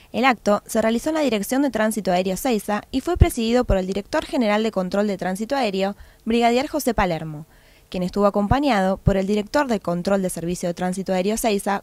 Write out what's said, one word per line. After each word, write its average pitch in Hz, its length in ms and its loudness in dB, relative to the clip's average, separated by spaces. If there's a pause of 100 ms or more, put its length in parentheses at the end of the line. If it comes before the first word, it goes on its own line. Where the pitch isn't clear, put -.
(120)
El 226 140 0
acto 208 420 2
se - 120 -2
realizó 226 300 0
en 320 60 0
la 311 60 0
Dirección 247 420 0
de 285 80 2
Tránsito 214 400 0
Aéreo 185 240 0
Ezeiza 208 560 -2
y 269 100 -2
fue 349 160 -2
presidido 240 480 2
por 190 120 0
el 185 100 -4
Director 202 380 -4
General 220 360 0
de 220 80 0
Control 202 380 -2
de 196 100 -4
Tránsito 190 380 -4
Aéreo, 196 400 -2 (280)
Brigadier 240 440 2
José 269 260 -2
Palermo, 160 540 -2 (420)
quien 185 140 -4
estuvo 202 240 2
acompañado 202 720 2
por 196 200 4
el 190 80 0
Director 208 420 0
de 220 120 0
Control 175 420 0
de 185 80 -2
Servicio 175 400 -4
de 170 60 -4
Tránsito 180 380 -2
Aéreo 185 200 0
Ezeiza, 202 500 0